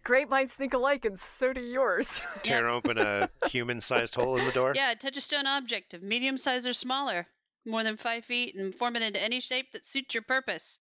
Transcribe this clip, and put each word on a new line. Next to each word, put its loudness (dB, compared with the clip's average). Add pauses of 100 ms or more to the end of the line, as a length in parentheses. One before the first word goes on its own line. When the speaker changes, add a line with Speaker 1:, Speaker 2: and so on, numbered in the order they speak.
Speaker 1:
great 2
minds 2
think -2
alike, 2
and -2
so 2
do -4
yours. 2 (120)
<laughs> -10
Speaker 2:
Tear 2
Speaker 3:
Yep. 2
Speaker 2:
open 0
a 2
Speaker 3:
<laughs> -2
Speaker 2:
human-sized 0
hole 2
in 2
the 2
door? 2
Speaker 3:
Yeah, 2
touch -8
a -4
stone 0
object -2
of -14
medium 0
size 0
or 0
smaller, -2 (380)
more -2
than -2
five -4
feet, -2
and -4
form -2
it 0
into -2
any -2
shape -4
that -14
suits -6
your -2
purpose. -4